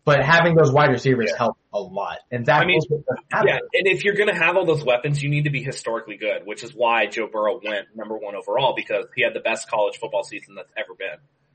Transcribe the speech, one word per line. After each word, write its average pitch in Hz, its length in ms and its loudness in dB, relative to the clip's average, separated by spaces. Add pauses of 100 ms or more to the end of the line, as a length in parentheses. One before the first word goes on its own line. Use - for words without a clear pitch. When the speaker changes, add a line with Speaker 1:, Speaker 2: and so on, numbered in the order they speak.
Speaker 1:
But 139 200 4
having 170 300 4
those 151 180 6
wide 147 180 6
receivers 117 420 2
Speaker 2:
Yeah. - 60 -4
Speaker 1:
help 113 200 -2 (160)
a 101 60 -2
lot. 92 380 -6 (120)
And 120 160 -6
Zach 151 160 4
Speaker 2:
I - 20 0
mean, 180 120 2 (120)
Speaker 1:
Wilson 147 200 -2
doesn't 123 240 -6
have 208 120 2
Speaker 2:
yeah, 156 120 2
Speaker 1:
it. - 60 -4 (120)
Speaker 2:
and 185 140 2
if 185 160 0
you're 202 100 2
gonna 202 220 0
have 175 200 2
all 185 80 2
those 156 200 0
weapons, 143 360 0
you 143 80 -4
need 147 160 0
to 151 60 0
be 131 140 -4
historically 113 520 -8
good, 98 300 -4
which 107 160 -10
is 113 120 -14
why 113 320 2
Joe 107 200 -4
Burrow 107 380 -2
went 104 320 -6
number 110 200 -10
one 101 200 -10
overall, 107 400 0
because 104 300 -4 (100)
he 123 80 0
had 110 100 0
the 117 60 -8
best 113 280 -4
college 104 300 0
football 104 240 -4
season 101 320 -18
that's - 220 -16
ever - 200 -10
been. - 220 -10 (360)